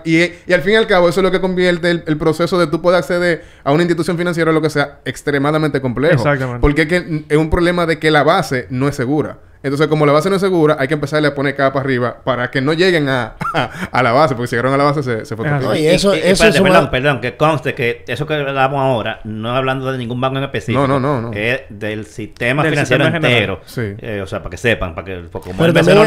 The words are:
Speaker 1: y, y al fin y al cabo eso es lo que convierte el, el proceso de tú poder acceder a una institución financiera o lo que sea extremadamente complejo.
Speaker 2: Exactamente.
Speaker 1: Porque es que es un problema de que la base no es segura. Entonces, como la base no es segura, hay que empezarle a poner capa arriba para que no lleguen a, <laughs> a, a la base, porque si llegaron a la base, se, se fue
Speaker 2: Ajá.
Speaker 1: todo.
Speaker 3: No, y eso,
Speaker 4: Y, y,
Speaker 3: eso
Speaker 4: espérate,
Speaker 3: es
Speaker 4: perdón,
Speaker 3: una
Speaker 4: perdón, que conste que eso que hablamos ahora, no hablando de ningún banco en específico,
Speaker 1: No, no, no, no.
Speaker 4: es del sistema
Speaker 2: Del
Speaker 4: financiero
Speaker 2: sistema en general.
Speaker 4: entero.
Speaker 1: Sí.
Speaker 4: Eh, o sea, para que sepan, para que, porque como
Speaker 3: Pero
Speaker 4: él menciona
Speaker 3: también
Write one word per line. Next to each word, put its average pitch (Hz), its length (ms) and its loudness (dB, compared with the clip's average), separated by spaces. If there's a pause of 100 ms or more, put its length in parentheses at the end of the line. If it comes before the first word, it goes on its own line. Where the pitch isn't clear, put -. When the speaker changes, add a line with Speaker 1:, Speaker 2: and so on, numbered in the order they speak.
Speaker 1:
y, 165 160 2
y 175 320 -2
al 180 80 2
fin 202 120 0
y - 20 4
al 220 120 2
cabo 180 220 4
eso 190 120 0
es - 20 2
lo 185 80 2
que 185 100 0
convierte 180 480 0
el, 170 160 -2
el 160 120 -2
proceso 170 420 0
de 170 80 2
tú 160 140 -2
poder 180 180 4
acceder 175 440 -2 (200)
a 139 80 0
una 160 120 4
institución 170 340 0
financiera 165 340 0
o - 20 2
lo 156 80 2
que 156 80 0
sea 147 360 -4
extremadamente 147 760 -2
complejo. 127 340 2
Speaker 2:
Exactamente. 131 460 -2
Speaker 1:
Porque 151 220 2
es 156 40 0
que 156 420 -2
es 151 80 4
un 156 120 2
problema 175 360 2
de 160 140 -2
que 156 120 2
la 147 120 4
base 147 460 0
no 131 200 -2
es 135 60 -6
segura. 127 180 -2 (480)
Entonces, 143 260 0
como 151 180 2
la 143 60 4
base 151 180 4
no 196 60 2
es 175 60 0
segura, 170 360 2
hay 135 120 0
que 156 60 0
empezarle 151 340 0
a 143 60 -6
poner 139 200 -2
capa 139 240 0
arriba 123 460 -2
para 123 260 -2
que 139 100 -2
no 143 120 2
lleguen 170 340 2
a, 127 360 -2
<laughs> - 100 -6
a, 151 100 0 (280)
a 123 120 2
la 120 80 4
base, 139 240 4
porque 120 120 -6
si 123 100 -4
llegaron 127 160 0
a 139 40 2
la 143 80 2
base, 147 180 0
se, 117 200 -4
se 113 140 -8
fue 113 100 -4
Speaker 2:
Ajá. 143 120 0
Speaker 1:
todo. 131 100 -2
Speaker 3:
No, - 80 0
y 151 80 0
eso, 185 280 4
Speaker 4:
Y, 180 40 0
y, - 40 -2
Speaker 3:
eso 175 100 2
Speaker 4:
espérate, 165 260 4
Speaker 3:
es 190 60 4
Speaker 4:
perdón, 185 180 4
Speaker 3:
una 143 100 -2
Speaker 4:
perdón, 131 300 0
que 120 160 -6
conste 151 360 0
que 120 340 -4
eso 127 180 -6
que 151 80 -4
hablamos 139 480 0
ahora, 113 420 -2
no 110 320 -6
hablando 131 340 -2
de 131 100 -4
ningún 120 200 -6
banco 135 200 0
en 135 60 -4
específico, 131 400 -2
Speaker 1:
No, 135 140 2
no, 131 220 -2
no, 117 80 -8
no. - 80 -10
Speaker 4:
es 117 320 -2
del 107 380 -8
sistema 123 560 -4
Speaker 2:
Del 156 100 2
Speaker 4:
financiero 139 320 2
Speaker 2:
sistema 160 120 0
en 160 60 -2
general. 107 360 2
Speaker 4:
entero. - 60 -20
Speaker 1:
Sí. 104 400 -8
Speaker 4:
Eh, 107 160 -6
o 95 60 -8
sea, 104 120 -6
para 85 100 -10
que 90 80 -12
sepan, 98 380 -2
para 85 100 -10
que, 95 100 -10 (160)
porque 92 200 -12
como 92 80 -8
Speaker 3:
Pero 165 100 4
Speaker 4:
él 160 60 2
menciona 175 240 6
Speaker 3:
también 214 80 6